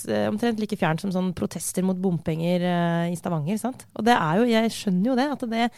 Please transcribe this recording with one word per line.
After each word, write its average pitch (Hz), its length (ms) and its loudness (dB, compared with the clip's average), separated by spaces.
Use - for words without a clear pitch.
eh, 214 180 0
omtrent 214 320 0
like 214 180 -4
fjern 165 220 2
som 196 140 -4
sånn 185 200 0
protester - 520 -4
mot 185 120 0
bompenger, 175 640 0
eh, 170 500 2
i 175 40 -4
Stavanger, 170 460 -2
sant? 254 240 -6
Og 220 100 -2
det 240 100 6
er 160 240 2
jo, 247 100 4
jeg 226 240 2
skjønner 180 380 0
jo 262 40 2
det, 254 160 2
at 254 180 -6
det 226 180 0